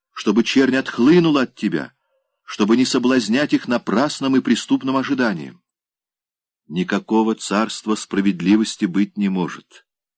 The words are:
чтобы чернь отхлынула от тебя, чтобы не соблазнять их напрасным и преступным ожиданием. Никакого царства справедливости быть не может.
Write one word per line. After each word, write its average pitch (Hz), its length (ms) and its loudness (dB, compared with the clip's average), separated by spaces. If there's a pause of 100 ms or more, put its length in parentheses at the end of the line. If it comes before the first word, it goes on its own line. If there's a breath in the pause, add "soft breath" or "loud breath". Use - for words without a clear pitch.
(140)
чтобы 110 300 0
чернь 131 320 2
отхлынула 147 680 2
от - 140 -4
тебя, 82 380 -4 (520)
чтобы 107 320 0
не 127 80 2
соблазнять 127 680 0
их 139 140 -2
напрасным 131 720 -2
и 127 40 2
преступным 131 540 0
ожиданием. 117 680 -4 (1040)
Никакого 107 680 -2
царства 107 600 -4
справедливости 98 920 0
быть 98 320 -2
не 101 120 0
может. - 560 -8 (320)